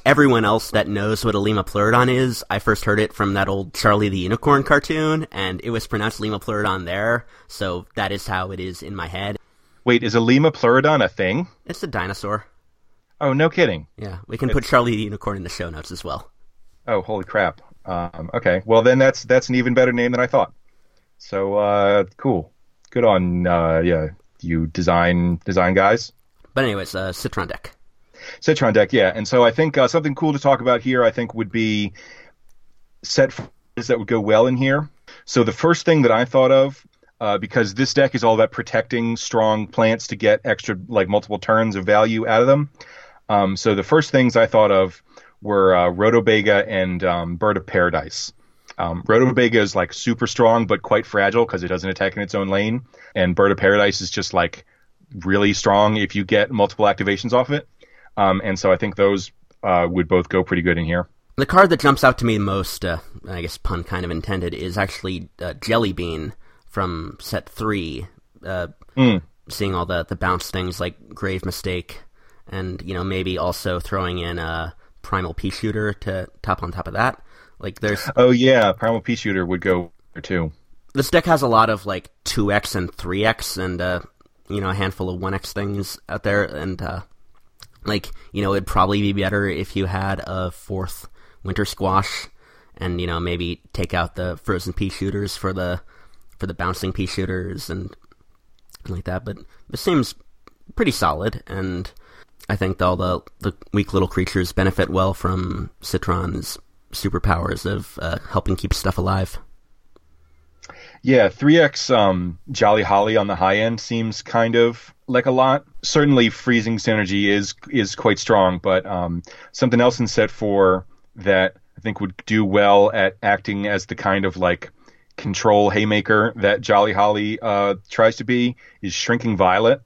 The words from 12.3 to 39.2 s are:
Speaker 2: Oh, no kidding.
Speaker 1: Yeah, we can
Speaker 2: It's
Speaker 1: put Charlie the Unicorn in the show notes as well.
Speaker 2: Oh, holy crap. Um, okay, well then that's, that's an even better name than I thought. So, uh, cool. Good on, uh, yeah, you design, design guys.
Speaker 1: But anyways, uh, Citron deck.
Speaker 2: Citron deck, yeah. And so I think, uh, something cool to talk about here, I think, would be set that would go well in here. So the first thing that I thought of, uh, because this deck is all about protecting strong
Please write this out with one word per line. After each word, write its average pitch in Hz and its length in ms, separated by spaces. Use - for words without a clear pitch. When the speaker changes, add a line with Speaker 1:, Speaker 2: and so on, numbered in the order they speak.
Speaker 2:
Oh, 139 120
no 151 160
kidding. 104 380
Speaker 1:
Yeah, 95 300
we - 120
can 127 120
Speaker 2:
It's 110 40
Speaker 1:
put 131 100
Charlie 120 280
the 107 100
Unicorn 104 340
in 98 60
the 87 60
show 87 220
notes 78 200
as 90 140
well. - 260
Speaker 2:
Oh, 104 160
holy 98 220
crap. 95 360
Um, 85 480
okay, 92 320
well 113 160
then 127 160
that's, 135 260
that's 127 240
an 127 60
even 127 180
better 127 200
name 120 200
than 123 80
I 123 60
thought. 127 260
So, 98 400
uh, 101 480
cool. 95 340
Good 120 140
on, 90 420
uh, 82 360
yeah, 82 260
you 82 240
design, 87 800
design 92 280
guys. 98 400
Speaker 1:
But 131 120
anyways, 101 300
uh, 95 180
Citron - 360
deck. - 260
Speaker 2:
Citron 139 340
deck, 104 180
yeah. 101 220
And 104 120
so 127 160
I 117 100
think, 156 260
uh, 127 100
something 151 260
cool 156 200
to 143 40
talk 139 220
about 120 220
here, 127 200
I 113 80
think, 117 240
would 110 160
be 107 440
set 135 300
that 117 220
would 104 100
go 117 120
well 107 280
in 127 80
here. 135 340
So 123 200
the 107 80
first 165 340
thing 160 160
that 120 100
I 117 140
thought 131 240
of, 135 340
uh, 104 180
because 104 360
this 131 200
deck 139 200
is 110 80
all 113 120
about 110 160
protecting 117 640
strong 110 500